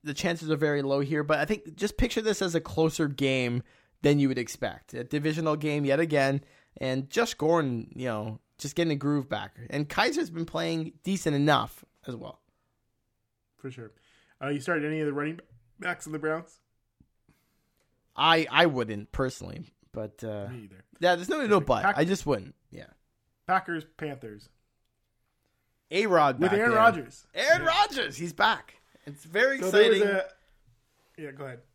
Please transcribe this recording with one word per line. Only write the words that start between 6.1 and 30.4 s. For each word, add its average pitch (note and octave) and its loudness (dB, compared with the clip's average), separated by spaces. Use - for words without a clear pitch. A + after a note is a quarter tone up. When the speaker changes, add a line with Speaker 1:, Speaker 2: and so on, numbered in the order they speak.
Speaker 1:
and C3 -4
Josh A#3 0
Gordon, D3 0
you B2+ -8
know, A2 -6
just - -10
getting E3 2
a D3 0
groove C#3 -2
back. G2+ -8
And D3 -4
Kaiser's D4 0
been E3 -8
playing E3 -4
decent F#3 -2
enough C#3+ 0
as B2 -10
well. A2 -16
Speaker 2:
For C3+ -12
sure. A#2 -16
Uh, C#3 -4
you C#3+ -2
started D3+ -2
any D#3 -4
of D3+ -2
the C#3+ -2
running D3+ -4
backs F3 -6
of D#3 -12
the D3+ -6
Browns? D#3 -6
Speaker 1:
I, D#3+ 4
I D3 6
wouldn't A2 -2
personally, A2+ -6
but, G#2+ -12
uh, G#2 -8
Speaker 2:
Me A#2+ -14
either. F#2+ -20
Speaker 1:
yeah, F3 4
there's F3+ -8
no, D#4 0
no G#3 6
Speaker 2:
Perfect. C#3 -6
Speaker 1:
but. A2+ 2
Speaker 2:
Pack- G3 2
Speaker 1:
I D3+ 4
just F#3 -2
wouldn't. A2+ -4
Yeah. - -16
Speaker 2:
Packers, F3 -2
Panthers. B2 -12
Speaker 1:
A-Rod D#3+ 4
Speaker 2:
With F3 4
Speaker 1:
back G3+ 2
Speaker 2:
Aaron A#3 4
Speaker 1:
there. A3 4
Speaker 2:
Rodgers. A3 2
Speaker 1:
Aaron D#4 4
Speaker 2:
Yeah. E4 0
Speaker 1:
Rodgers, D#4+ 0
he's E3 -8
back. - -2
It's C#3+ -16
very B3 0
Speaker 2:
So F#3 0
there G#3+ 8
was G#3 6
Speaker 1:
exciting. G3+ 2